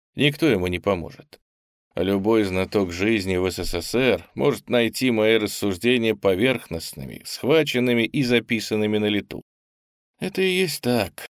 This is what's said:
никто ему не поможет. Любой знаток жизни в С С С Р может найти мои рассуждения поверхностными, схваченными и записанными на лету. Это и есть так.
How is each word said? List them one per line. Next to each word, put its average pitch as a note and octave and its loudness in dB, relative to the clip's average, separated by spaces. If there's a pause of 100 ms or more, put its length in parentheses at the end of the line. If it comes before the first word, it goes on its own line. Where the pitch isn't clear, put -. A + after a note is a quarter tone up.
(160)
никто D3 0
ему F#2+ 2
не F2+ -2
поможет. D#2+ -4 (560)
Любой G2 2
знаток F#2+ 0
жизни F#2+ 0
в F#2 0
С F2 -6
С E2+ -4
С - -6
Р A#2+ 0
может C3+ -2
найти A#2 0
мои A2 4
рассуждения G#2+ 0
поверхностными, F#2+ -2
схваченными B2 2
и C#3+ 0
записанными G#2+ 0
на G#2+ 0
лету. G#2 -4 (800)
Это F#3+ -4
и F#3+ 2
есть F#3 -2
так. A#2+ -2 (120)